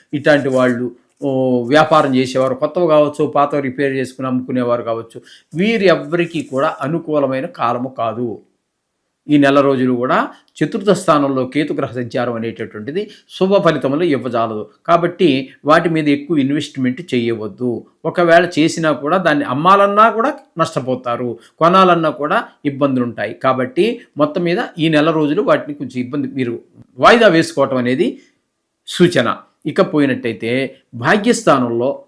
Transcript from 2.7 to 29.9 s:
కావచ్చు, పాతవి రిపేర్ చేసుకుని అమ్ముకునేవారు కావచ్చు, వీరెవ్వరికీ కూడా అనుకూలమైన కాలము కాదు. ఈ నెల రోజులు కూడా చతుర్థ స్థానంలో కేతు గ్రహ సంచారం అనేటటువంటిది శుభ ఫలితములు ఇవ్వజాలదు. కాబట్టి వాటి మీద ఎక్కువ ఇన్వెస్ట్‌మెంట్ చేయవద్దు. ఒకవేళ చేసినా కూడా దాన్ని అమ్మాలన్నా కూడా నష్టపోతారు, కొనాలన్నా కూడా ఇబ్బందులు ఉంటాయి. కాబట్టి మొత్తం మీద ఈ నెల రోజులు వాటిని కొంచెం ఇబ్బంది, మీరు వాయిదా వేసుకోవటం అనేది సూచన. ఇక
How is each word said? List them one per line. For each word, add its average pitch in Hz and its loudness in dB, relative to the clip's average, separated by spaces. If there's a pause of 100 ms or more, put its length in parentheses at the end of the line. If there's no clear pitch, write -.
కావచ్చు, 151 2
పాతవి 143 0
రిపేర్ 139 -2
చేసుకుని 131 -6
అమ్ముకునేవారు 127 -2
కావచ్చు, 113 -8 (340)
వీరెవ్వరికీ 170 0
కూడా 135 -2
అనుకూలమైన 143 -2
కాలము 123 -4
కాదు. 113 -6 (880)
ఈ 147 4
నెల 143 4
రోజులు 127 2
కూడా 151 -2 (280)
చతుర్థ 196 -2
స్థానంలో 139 2
కేతు 143 -4
గ్రహ 135 -6
సంచారం 120 -4
అనేటటువంటిది 113 -8 (300)
శుభ 190 4
ఫలితములు 147 0
ఇవ్వజాలదు. 113 -2 (180)
కాబట్టి 165 0 (160)
వాటి 170 4
మీద 160 -2
ఎక్కువ 143 -2
ఇన్వెస్ట్‌మెంట్ 135 -2 (120)
చేయవద్దు. 117 -4 (200)
ఒకవేళ 170 4 (100)
చేసినా 160 0
కూడా 147 -2
దాన్ని 156 0
అమ్మాలన్నా 202 4
కూడా 226 -2 (240)
నష్టపోతారు, 123 -4 (200)
కొనాలన్నా 170 4
కూడా 160 -2 (220)
ఇబ్బందులు 135 0
ఉంటాయి. 113 -6
కాబట్టి 131 -2 (160)
మొత్తం 151 0
మీద 170 0 (220)
ఈ 156 0
నెల 151 2
రోజులు 156 0
వాటిని 147 0
కొంచెం 127 -10
ఇబ్బంది, 131 -6
మీరు 127 -6 (400)
వాయిదా 214 6
వేసుకోవటం 151 0
అనేది 127 -2 (680)
సూచన. 127 2 (300)
ఇక 151 0 (120)